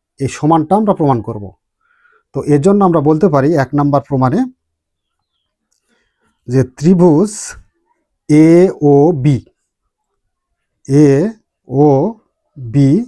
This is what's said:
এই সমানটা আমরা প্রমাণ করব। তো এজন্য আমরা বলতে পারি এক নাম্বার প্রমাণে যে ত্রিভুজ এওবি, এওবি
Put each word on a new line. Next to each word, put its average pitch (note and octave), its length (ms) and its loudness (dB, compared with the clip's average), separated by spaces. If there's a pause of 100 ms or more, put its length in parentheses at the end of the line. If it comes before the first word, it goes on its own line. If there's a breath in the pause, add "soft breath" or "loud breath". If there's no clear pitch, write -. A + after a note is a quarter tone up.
(200)
এই C3 180 -6
সমানটা D#3 420 -2
আমরা G#3 180 -2
প্রমাণ C#3 200 0 (100)
করব। G#2 160 -12 (920)
তো C#3+ 40 -8 (160)
এজন্য G3 340 2
আমরা D#3+ 200 0
বলতে D#3 260 0
পারি C#3 140 2 (140)
এক - 160 -6
নাম্বার C#3+ 300 0
প্রমাণে C3+ 320 -2 (2000)
যে B2+ 120 0 (180)
ত্রিভুজ F3 540 2 (960)
এওবি, D3+ 1120 2 (1500)
এওবি C#3 2000 -2 (160)